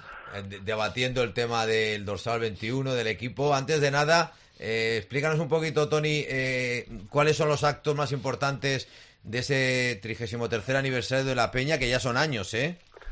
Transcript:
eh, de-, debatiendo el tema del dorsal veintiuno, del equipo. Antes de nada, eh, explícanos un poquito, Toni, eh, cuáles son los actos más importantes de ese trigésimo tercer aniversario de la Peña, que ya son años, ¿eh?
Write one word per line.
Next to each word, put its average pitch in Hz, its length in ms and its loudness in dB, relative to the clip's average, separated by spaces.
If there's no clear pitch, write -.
eh, 101 100 -8
de-, 98 180 -12
debatiendo 110 600 0
el 110 140 -2
tema 117 320 0
del 107 360 2
dorsal 113 360 -4
veintiuno, 117 560 -2
del 117 120 0
equipo. 110 460 -2
Antes 139 260 2
de 143 120 4
nada, 160 420 4
eh, 113 380 0
explícanos 143 420 0
un 170 80 -2
poquito, 151 400 2
Toni, 151 400 2
eh, 127 600 -2
cuáles 147 260 4
son 156 100 2
los 147 160 2
actos 147 320 2
más 143 160 -2
importantes 135 800 -2
de 104 180 -6
ese 127 640 2
trigésimo 117 480 -4
tercer 117 260 0
aniversario 131 500 0
de 135 100 0
la 120 160 2
Peña, 139 260 0
que 127 100 0
ya 123 120 4
son 123 180 0
años, 131 380 0
¿eh? 151 200 0